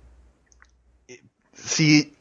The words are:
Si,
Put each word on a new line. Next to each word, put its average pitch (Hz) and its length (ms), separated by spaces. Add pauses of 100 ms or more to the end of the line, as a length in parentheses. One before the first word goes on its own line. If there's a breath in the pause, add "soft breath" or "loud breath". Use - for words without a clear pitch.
(1600)
Si, 151 640